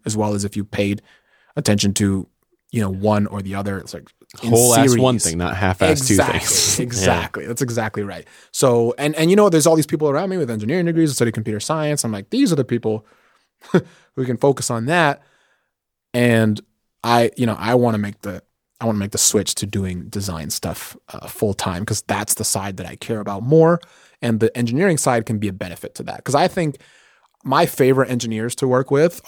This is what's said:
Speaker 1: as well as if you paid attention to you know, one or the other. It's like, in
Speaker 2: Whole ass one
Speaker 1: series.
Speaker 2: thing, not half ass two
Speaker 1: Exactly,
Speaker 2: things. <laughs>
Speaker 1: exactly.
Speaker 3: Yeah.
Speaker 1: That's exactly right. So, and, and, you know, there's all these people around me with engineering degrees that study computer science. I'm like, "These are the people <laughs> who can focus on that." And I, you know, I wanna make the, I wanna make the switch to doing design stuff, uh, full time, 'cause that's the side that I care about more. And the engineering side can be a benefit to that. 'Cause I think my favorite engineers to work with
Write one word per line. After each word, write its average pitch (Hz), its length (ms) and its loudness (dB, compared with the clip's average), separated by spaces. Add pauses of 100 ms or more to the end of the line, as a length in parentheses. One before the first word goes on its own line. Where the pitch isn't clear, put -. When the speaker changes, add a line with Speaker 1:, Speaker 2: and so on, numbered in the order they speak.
Speaker 1:
as 107 120 -4
well 107 180 0
as 101 100 -4
if 101 120 -6
you 101 80 -4
paid 101 360 -2 (560)
attention 101 380 0
to 98 340 0 (460)
you 120 60 0
know, 98 100 -2
one 104 380 0
or 101 120 -8
the 95 140 -8
other. 98 240 -6
It's - 160 -16
like, 71 160 -16 (320)
in 117 80 -2
Speaker 2:
Whole 117 240 6
ass 120 220 6
one 123 240 4
Speaker 1:
series. - 100 -4
Speaker 2:
thing, 82 80 -6
not 87 180 -2
half 95 240 0
ass 139 280 2
two 110 60 4
Speaker 1:
Exactly, - 260 2
Speaker 2:
things. - 400 0
<laughs> 123 80 -4
Speaker 1:
exactly. 90 560 -2
Speaker 3:
Yeah. - 40 -12
Speaker 1:
That's 117 140 -4
exactly 113 400 -4
right. 92 240 -10 (240)
So, 120 480 2
and, 151 160 -2
and, 160 160 2
you 196 60 6
know, 208 120 6
there's 160 180 4
all 160 100 6
these 156 100 2
people 151 240 -2
around 160 180 -2
me 185 100 -4
with 139 120 -2
engineering 117 360 -2
degrees 165 240 2
that 131 40 -4
study 117 160 0
computer 107 300 -6
science. 151 440 -2
I'm 117 60 -4
like, 101 200 -8
"These 240 220 2
are 160 40 0
the 135 80 0
people 110 420 -4 (560)
<laughs> - 100 -20 (440)
who 135 100 -2
can 123 100 -4
focus - 360 0
on 113 140 -4
that." 160 360 0 (920)
And 113 480 2 (440)
I, 120 320 4
you 123 100 0
know, 107 120 -2
I 113 160 0
wanna 120 240 4
make 101 240 -6
the, 95 200 -10 (380)
I 117 60 -4
wanna 110 120 0
make 101 140 -4
the - 60 -4
switch - 380 0
to - 100 -6
doing 95 420 -6
design 87 420 -8
stuff, - 460 -10 (160)
uh, - 160 -16
full 101 260 -2
time, 92 300 -4
'cause 110 180 -4
that's 101 320 -4
the 107 100 -6
side 98 340 -6
that 92 80 -10
I - 100 -14
care 110 240 -8
about 101 240 -8
more. 160 360 6 (400)
And 113 200 0
the 113 180 2
engineering 143 400 0
side 120 280 0
can 113 120 -2
be 104 100 -2
a 95 40 -6
benefit 92 440 -12
to - 80 -12
that. - 200 -12
'Cause 127 100 -4
I 160 140 4
think 160 300 -4 (640)
my 147 220 2
favorite 131 440 2
engineers 117 460 -4
to 135 100 -2
work 127 240 0
with 151 380 2